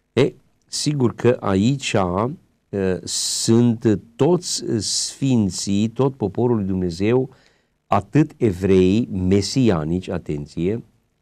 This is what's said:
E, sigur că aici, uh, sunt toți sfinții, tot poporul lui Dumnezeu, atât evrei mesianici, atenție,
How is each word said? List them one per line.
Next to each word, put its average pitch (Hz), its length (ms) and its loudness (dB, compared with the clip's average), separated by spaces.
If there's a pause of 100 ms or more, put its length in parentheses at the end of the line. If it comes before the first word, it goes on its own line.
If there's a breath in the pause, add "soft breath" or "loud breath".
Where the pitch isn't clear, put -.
(140)
E, 135 200 2 (320)
sigur 135 500 -2
că 123 240 2
aici, 107 540 0
uh, 98 360 0 (760)
sunt 113 960 0 (160)
toți 170 480 0 (140)
sfinții, 104 1080 -2
tot 131 280 -2
poporul 117 400 -2
lui 104 100 -2
Dumnezeu, 95 640 -2 (580 soft breath)
atât 143 500 0
evrei 95 760 4
mesianici, 92 960 0
atenție, 85 760 -6 (380)